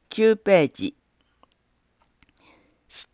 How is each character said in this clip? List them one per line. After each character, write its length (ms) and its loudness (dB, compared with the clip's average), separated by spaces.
九 280 0
ペ 280 2
ー 80 -4
ジ。 240 -10
知 260 -18